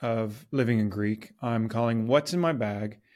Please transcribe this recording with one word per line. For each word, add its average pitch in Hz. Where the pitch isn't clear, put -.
of 113
Living 120
in 104
Greek, 104
I'm 113
calling 113
What's 147
in 175
My 165
Bag, 107